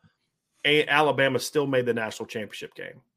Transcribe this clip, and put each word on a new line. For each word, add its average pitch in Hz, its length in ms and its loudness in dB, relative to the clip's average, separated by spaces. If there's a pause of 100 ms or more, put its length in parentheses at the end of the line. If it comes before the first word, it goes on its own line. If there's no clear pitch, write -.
(640)
A-, 147 220 4
Alabama 135 520 2
still 143 280 -2
made 131 180 2
the 120 80 0
national 110 320 -4
championship - 480 -10
game, - 280 -16 (160)